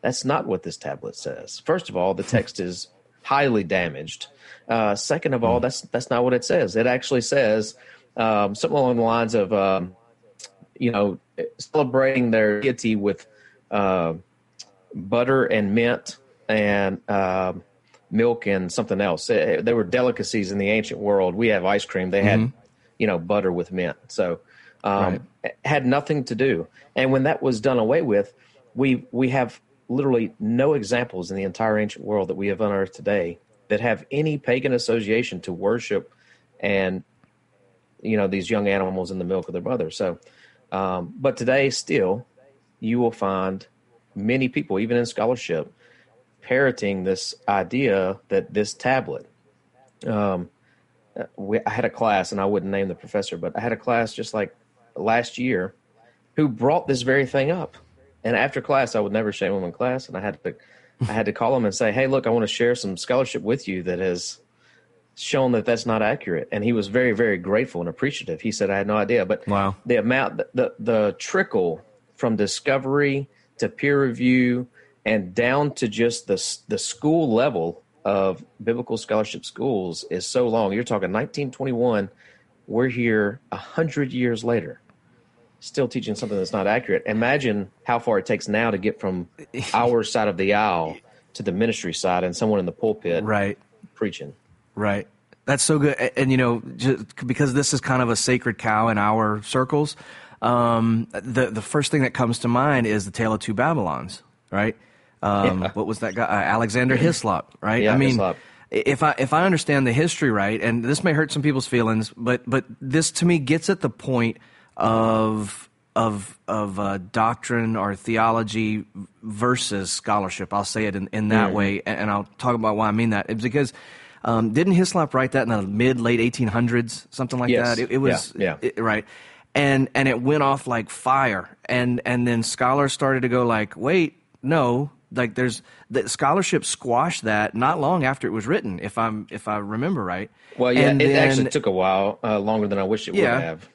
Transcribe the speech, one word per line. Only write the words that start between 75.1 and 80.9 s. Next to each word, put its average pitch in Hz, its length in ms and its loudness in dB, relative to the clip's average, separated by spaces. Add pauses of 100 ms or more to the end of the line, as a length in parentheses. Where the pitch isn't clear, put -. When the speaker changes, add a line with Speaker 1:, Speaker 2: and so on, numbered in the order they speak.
Speaker 1:
down 135 380 2
to 120 160 -4
just 117 380 -2
the 123 80 0
s-, - 340 -8
the 107 80 -2
school 156 560 0
level 107 500 0 (220)
of 98 400 0 (180)
biblical 117 320 -2
scholarship 107 480 -4
schools 95 640 -4
is 90 160 -6
so 123 220 0
long. 110 240 2
You're 110 140 -2
talking 95 260 -2